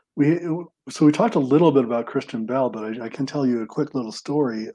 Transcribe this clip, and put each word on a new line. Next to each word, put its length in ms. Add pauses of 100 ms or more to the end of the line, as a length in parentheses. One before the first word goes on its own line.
(160)
we, 240 (500)
so 160
we 60
talked 240
a 40
little 320
bit 120
about 220
Kristen 400
Bell, 240
but 140
I, 220
I 40
can 160
tell 200
you 160
a 60
quick 260
little 180
story. 640